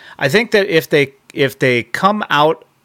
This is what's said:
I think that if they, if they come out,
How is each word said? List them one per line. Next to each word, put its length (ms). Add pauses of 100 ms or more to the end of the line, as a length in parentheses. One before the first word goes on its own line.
(180)
I 100
think 240
that 140
if 220
they, 260 (200)
if 240
they 240
come 480
out, 340 (200)